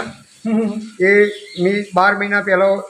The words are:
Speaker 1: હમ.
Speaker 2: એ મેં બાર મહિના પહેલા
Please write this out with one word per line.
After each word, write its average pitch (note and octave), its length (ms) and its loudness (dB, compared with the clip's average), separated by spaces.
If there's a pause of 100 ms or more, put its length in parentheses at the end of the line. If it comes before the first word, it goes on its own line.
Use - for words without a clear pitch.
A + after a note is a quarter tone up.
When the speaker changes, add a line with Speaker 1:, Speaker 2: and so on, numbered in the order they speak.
(460)
Speaker 1:
હમ. A3 260 -2 (320)
Speaker 2:
એ G3+ 280 4 (320)
મેં G3+ 200 0 (120)
બાર G3 220 2
મહિના G3+ 240 -2
પહેલા F#3+ 240 2 (240)